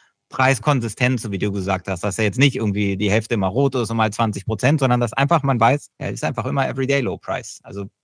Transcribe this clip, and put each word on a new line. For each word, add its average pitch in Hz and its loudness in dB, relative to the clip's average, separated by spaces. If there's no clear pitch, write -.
Preiskonsistenz, 127 2
so 107 -6
wie 95 -2
du 98 0
gesagt 95 -2
hast, 92 -4
dass 98 -2
ja 113 2
jetzt 104 0
nicht 135 6
irgendwie 101 0
die 101 2
Hälfte 110 0
immer 98 0
rot 131 0
ist 113 -2
und 113 -2
mal 110 2
zwanzig 110 -2
Prozent, 135 2
sondern 123 2
dass 120 -2
einfach 143 0
man 131 0
weiß, 123 2
ja, 98 -6
ist 107 -8
einfach 139 -4
immer 139 -2
Everyday 135 -2
Low 95 -4
Price. - -10
Also 98 -10